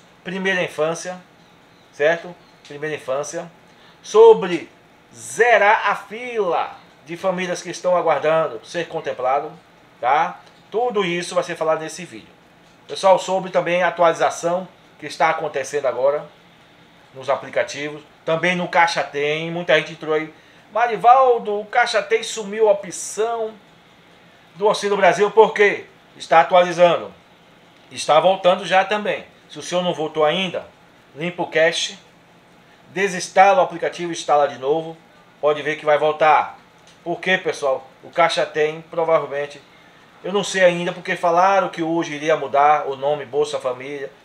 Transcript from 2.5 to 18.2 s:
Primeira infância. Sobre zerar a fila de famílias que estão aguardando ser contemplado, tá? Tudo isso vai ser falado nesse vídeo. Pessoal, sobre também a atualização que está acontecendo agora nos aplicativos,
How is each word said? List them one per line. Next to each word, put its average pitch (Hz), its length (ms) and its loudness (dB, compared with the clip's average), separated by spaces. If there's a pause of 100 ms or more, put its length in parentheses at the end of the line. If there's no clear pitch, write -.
Primeira 147 280 -8
infância. 165 540 -8 (540)
Sobre 190 640 6 (420)
zerar 208 800 2
a 196 60 -2
fila 202 800 -6 (300)
de 165 120 -12
famílias 180 440 -4
que - 80 -12
estão 180 260 -2
aguardando 156 720 0
ser 170 220 -8
contemplado, 139 640 -4 (480)
tá? 156 400 0 (300)
Tudo 208 340 -2
isso 175 300 -6
vai 175 100 0
ser 175 120 -10
falado - 240 -2
nesse 160 260 -12
vídeo. 101 240 -20 (580)
Pessoal, 180 300 4
sobre 185 320 -4
também 175 320 0
a 175 60 2
atualização 170 800 0 (320)
que 151 80 -12
está 160 220 0
acontecendo 147 580 -6
agora 139 380 0 (920)
nos 131 140 -6
aplicativos, 135 760 -6 (200)